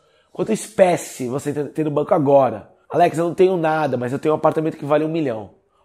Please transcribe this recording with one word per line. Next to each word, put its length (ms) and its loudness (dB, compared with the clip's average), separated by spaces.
Quanto 200 -4
espécie 760 0
você 240 -4
tem, 160 -4
tem 160 -4
no 60 -2
banco 240 -2
agora. 580 2
"Alex, 300 2
eu 80 0
não 80 -4
tenho 220 4
nada, 400 0
mas 160 -4
eu 60 -4
tenho 160 0
um 40 0
apartamento 380 0
que 80 -12
vale 200 2
um 60 -4
milhão." 440 -4